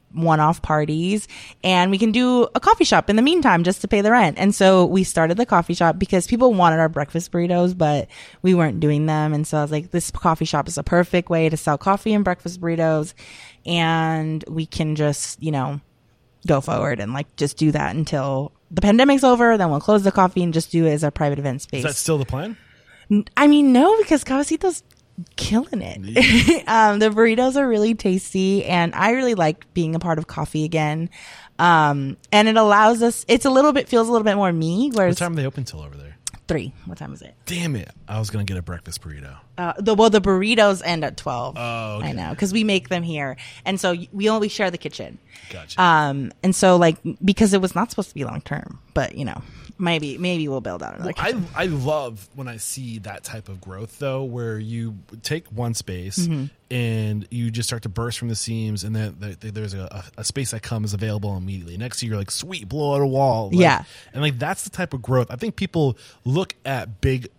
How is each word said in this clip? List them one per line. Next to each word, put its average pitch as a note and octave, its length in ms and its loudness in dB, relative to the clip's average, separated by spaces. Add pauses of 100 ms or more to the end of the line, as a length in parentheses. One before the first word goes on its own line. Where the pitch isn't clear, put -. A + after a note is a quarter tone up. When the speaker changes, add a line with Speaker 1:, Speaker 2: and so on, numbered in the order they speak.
(140)
Speaker 1:
one-off D#3+ 480 2
parties, D#3+ 640 -2 (380)
and F#3 260 2
we G3 80 2
can A3 140 2
do B3 420 4
a - 60 0
coffee A4 240 4
shop - 260 4
in G#3 60 2
the A3 60 4
meantime C4 420 4
just F3+ 160 0
to - 80 -6
pay G#3 120 2
the G#3 100 2
rent. A#3 280 4
And G3+ 160 2
so F#3+ 300 6
we F#3 200 2
started E3 320 0
the A#3+ 100 0
coffee F3 280 2
shop E3 240 2
because F#3 280 0
people A#3+ 260 4
wanted E3+ 280 4
our D#3+ 80 4
breakfast D#3+ 440 -4
burritos, F3 440 0
but D3 320 0 (340)
we F#3 120 4
weren't D#3+ 260 2
doing D3+ 260 2
them. D3+ 260 0
And D3+ 140 -2
so D#3 120 -2
I D3 40 0
was D3 80 -4
like, D#3 200 -6
"This F3 200 -4
coffee D#3+ 340 0
shop D3+ 240 -2
is E3 100 -8
a C#3 40 -6
perfect F3 480 0
way E3 180 2
to D#3+ 80 0
sell D3+ 220 -2
coffee G3+ 360 0
and G#3 100 2
breakfast F3+ 360 -4
burritos, D#3+ 540 0 (520)
and D#3+ 840 -2
we D#3+ 180 -4
can D#3 300 -2
just, - 460 -4
you D#3 80 -4
know, C#3+ 300 -4 (680)
go C#3+ 140 4
forward A2+ 400 -2
and, G#2 120 -6
like, C#3+ 240 -8
just C#3+ 200 -2
do D#3 160 2
that C#3+ 220 -2
until C#3 580 -4 (180)
the F3+ 100 -4
pandemic's B3+ 440 6
over. A#3+ 320 6
Then F3+ 140 0
we'll D3 100 0
close G#3 220 4
the G3 100 2
coffee F#3 300 2
and E3+ 100 0
just D#3+ 200 -2
do E3 140 4
it D#3 60 4
as D3+ 120 0
our D3 60 0
private C#3+ 280 -2
event C#3 240 -6
space." - 160 -8
Speaker 2:
Is B2+ 60 -4
that D3 120 -2
still D#3+ 220 0
the C3+ 60 -2
plan? F3+ 320 -8 (540)
Speaker 1:
N-, G#3 140 2 (120)
I C#4+ 100 6
mean, D4 260 6
no, E4 260 6
because D#4+ 260 2
Cafecito's D#4 580 -2 (540)
killing A3+ 460 -2
it. F2+ 180 -12
Speaker 2:
Yeah. A#3+ 640 4
Speaker 1:
<laughs> - 40 -6 (240)
Um, G3+ 80 0
the G#3+ 100 4
burritos A3+ 460 4
are C#4 120 2
really A3 260 2
tasty, F#3+ 720 0
and E3+ 300 0
I G3+ 160 2
really B3 240 0
like E3 400 -2
being D#3+ 200 -2
a E3 40 -2
part E3 200 -2
of D#3+ 80 -8
coffee D#3 380 -6
again. D#3+ 460 -4 (480)
Um, D3 580 4 (160)
and G#3+ 160 6
it A3 80 2
allows A3 460 6
us, A#3 260 0
it's A#3+ 160 4
a C#4 60 4
little C#4 220 6
bit, C4+ 160 -2
feels A3+ 200 2
a A#3+ 40 0
little A3 120 2
bit G3+ 120 2
more G3 160 2
me, E3+ 420 0
whereas F#3 200 2
Speaker 2:
What - 40 -4
time F3 140 -4
are E3 40 -4
they C#3 100 -2
open C3+ 180 -8
till D#2 180 -14
over C#3 140 -16
there? D2 200 -20 (320)
Speaker 1:
Three. D#3+ 240 -4 (140)
What F3 120 -16
time C#2 140 -14
is - 100 -18
it? - 120 -20 (120)
Speaker 2:
Damn E3+ 300 -4
it! F2+ 140 -10 (180)
I G#2 100 -6
was G#2+ 120 -4
gonna G#2 140 -4
get G2 120 -4
a F2+ 60 -8
breakfast E2+ 400 -14
burrito. C#2 340 -16 (220)
Speaker 1:
Uh, F3 200 -6
the, G#3 160 0
well, A3 160 6
the G#3 100 4
burritos G3+ 640 2
end E3 200 -4
at B2+ 120 -8
twelve. B2+ 420 -8
Speaker 2:
Oh, A2+ 400 -8
okay. G#2+ 100 -6
Speaker 1:
I - 40 -8
know, E2 220 -8
'cause F#3+ 180 -4
we G#3+ 120 0
make G3 240 -2
them F3 140 -4
here. D3 340 -8 (300)
And F#3+ 120 -2
so F#3 140 0
y-, F3 200 -8
we G3+ 180 -2
only A3 180 0
share G3 220 -4
the F3 80 -10
kitchen. A#2+ 400 -14 (320)
Speaker 2:
Gotcha. E2+ 300 -8
Speaker 1:
Um, D3+ 520 2 (100)
and F#3 120 2
so, F#3 220 6
like, E3+ 200 4 (260)
because G3 300 4
it G3 80 4
was F#3 140 -2
not G3+ 160 -2
supposed - 180 -6
to - 60 -20
be C#3+ 100 -8
long C3 160 -8
term, - 380 -12 (160)
but, - 220 -4
you - 80 -8
know, - 180 -10 (360)
maybe, D#3 400 -4
maybe F3 300 -4
we'll C3+ 140 -4
build F2 200 -8
out G1+ 120 -12
another E3 220 -8
Speaker 2:
Well, - 100 -6
I, A3+ 60 -2
Speaker 1:
kitchen. G3 220 -6
Speaker 2:
I F3 120 -2
love C3+ 680 -4
when C3 140 -12
I A#2 80 -12
see A#2 440 -10
that G2+ 240 -14
type A2 240 -16
of F#2+ 120 -16
growth, G2 380 -16
though, C3+ 260 -6
where A#2 340 -8
you A2+ 400 -8 (240)
take D#3+ 260 -8
one A#2 260 -6
space F#2 440 -8
Speaker 1:
Mm-hmm. D#3+ 260 -2 (300)
Speaker 2:
and A2 560 -4
you A#2 200 -4
just A2+ 180 -6
start A#2 140 -8
to A2+ 80 -10
burst A#2 280 -8
from A#2+ 100 -8
the A2+ 80 -6
seams, A2 480 -6
and A2 120 -6
then G#2+ 200 -6
th-, G2 240 -14
th-, G#2+ 140 -12
there's G#2+ 200 -8
a, F#2+ 300 -12 (120)
a, - 40 -16
a G#2+ 40 -12
space - 280 -6
that A2 100 -10
comes G#2+ 320 -6
available G#2 420 -6
immediately. F2+ 400 -10
Next A#2+ 260 -10
year, A2+ 100 -6
you're G#2 60 -4
like, G2 120 -8
"Sweet, D3+ 380 -10
blow C#3+ 260 -2
out C#3 80 0
a C#3+ 40 2
wall." C3 440 0
Like, F3+ 100 2
Speaker 1:
Yeah. D#3+ 240 4 (300)
Speaker 2:
and, C3+ 80 -6
like, C#3+ 160 -2
that's D3+ 260 -6
the - 60 -14
type F3 240 -8
of B2+ 80 -10
growth. B2+ 280 0
I B2 60 -12
think G#3+ 200 -8
people D#3 420 -2 (260)
look D#3+ 300 -2 (100)
at A#2+ 380 -8
big C3 260 -2 (100)